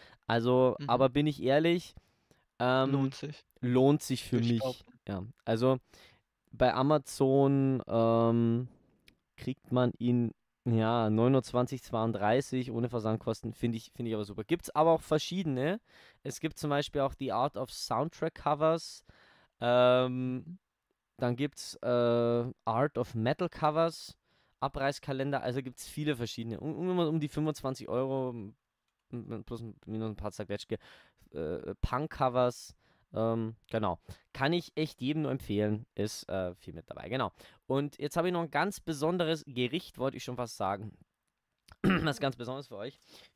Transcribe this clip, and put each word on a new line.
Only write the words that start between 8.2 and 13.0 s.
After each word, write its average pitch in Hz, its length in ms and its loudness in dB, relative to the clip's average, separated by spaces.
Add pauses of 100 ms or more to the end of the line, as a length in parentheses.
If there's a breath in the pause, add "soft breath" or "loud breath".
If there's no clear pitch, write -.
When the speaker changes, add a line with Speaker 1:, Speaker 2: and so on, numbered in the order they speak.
Speaker 1:
kriegt - 380 -8
man 123 260 4
ihn, 120 320 2 (360)
ja, 113 440 2
neunundzwanzig 123 720 2
zweiunddreißig 113 880 0
ohne 117 180 -2
Versandkosten, 110 640 -2